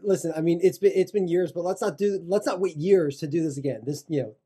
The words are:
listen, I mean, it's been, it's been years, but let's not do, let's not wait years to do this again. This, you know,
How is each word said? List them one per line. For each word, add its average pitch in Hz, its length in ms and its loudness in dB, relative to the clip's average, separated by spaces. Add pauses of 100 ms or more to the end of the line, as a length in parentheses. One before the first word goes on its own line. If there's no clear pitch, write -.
listen, 170 320 0
I 160 60 -4
mean, 170 220 2
it's 185 160 2
been, 196 160 4
it's 185 160 2
been 196 180 0
years, 170 240 0
but 175 120 -6
let's 180 180 -4
not 175 160 -2
do, 196 280 0
let's 202 200 0
not 185 140 -2
wait 180 160 -2
years 156 420 4
to 160 80 -6
do 156 160 -2
this 143 160 -2
again. 131 260 -4
This, 143 240 -6
you 147 140 0
know, 110 120 -8 (120)